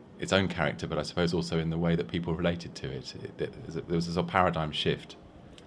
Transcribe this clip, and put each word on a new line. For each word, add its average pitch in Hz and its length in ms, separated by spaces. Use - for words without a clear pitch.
its - 140
own 95 160
character, 76 400
but 80 100
I 76 60
suppose 87 300
also 85 260
in 80 100
the 80 80
way 85 200
that 85 100
people 85 260
related 87 420
to - 140
it. - 260
It, - 260
it, - 480
there 87 80
was 85 180
a 87 80
paradigm 85 480
shift. - 460